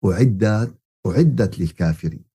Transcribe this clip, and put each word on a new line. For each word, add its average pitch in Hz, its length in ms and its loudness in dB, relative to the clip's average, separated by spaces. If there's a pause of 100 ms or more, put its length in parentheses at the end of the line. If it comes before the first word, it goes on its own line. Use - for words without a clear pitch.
أعدت، 107 680 0 (320)
أعدت 120 520 0
للكافرين. 82 640 -4 (100)